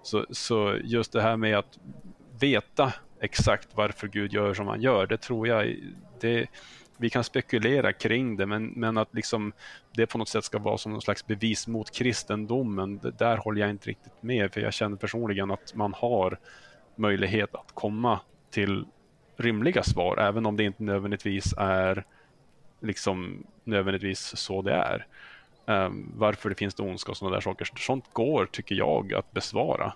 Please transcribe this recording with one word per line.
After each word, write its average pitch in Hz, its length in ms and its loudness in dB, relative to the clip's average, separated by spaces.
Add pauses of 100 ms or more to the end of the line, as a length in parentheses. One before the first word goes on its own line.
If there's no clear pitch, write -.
Så, - 280 -2
så 107 540 0
just 117 280 -2
det 110 100 2
här 113 140 4
med 107 220 4
att - 200 -4 (600)
veta 135 520 4 (280)
exakt - 540 2
varför 104 340 -2
Gud 101 240 -2
gör 104 220 2
som 101 120 -4
han 107 160 -2
gör, 110 240 4
det 113 100 0
tror 113 320 -2
jag, 110 280 2 (440)
det, 117 260 2 (540)
vi 117 100 2
kan 123 140 2
spekulera 120 680 2
kring 113 440 0
det, 98 100 0
men, 107 200 -2
men 113 320 0
att - 160 0
liksom 107 380 -2 (400)
det 113 140 2
på - 120 -6
något 110 100 -2
sätt 107 160 -2
ska - 140 -4
vara 104 200 0
som 107 140 -6
någon 110 100 -6
slags - 240 -2
bevis 107 420 -2
mot 113 220 -4
kristendomen, 107 1080 -2
det, 123 120 -4
där 117 260 2
håller 107 240 -2
jag 104 100 2
inte 104 180 -6
riktigt - 240 -12 (100)
med, 113 300 0
för 107 80 -4
jag 104 120 -2
känner 104 240 -2
personligen 101 540 -2
att - 240 -8
man 104 220 -2
har 104 420 2 (580)
möjlighet 101 580 2
att - 200 -14
komma 110 460 0 (300)
till 98 360 0 (500)
rimliga 117 460 2
svar, 90 340 2
även 107 300 2
om 104 100 2
det 107 80 2
inte 101 180 -2
nödvändigtvis 101 760 -2
är 95 460 2 (760)
liksom 95 680 -4 (180)
nödvändigtvis 98 720 0
så 95 260 -4
det 98 100 0
är. - 340 2 (600)
Ehm, 98 500 0
varför 107 320 2
det 95 60 -2
finns 101 200 -2
det - 80 -6
ondska 92 280 -6
och 90 60 -8
såna 95 140 -4
där 98 100 0
saker. 98 360 -6
Sånt - 360 -4
går, 113 400 2
tycker - 220 -6
jag, - 400 0
att - 180 -4
besvara. 107 640 -2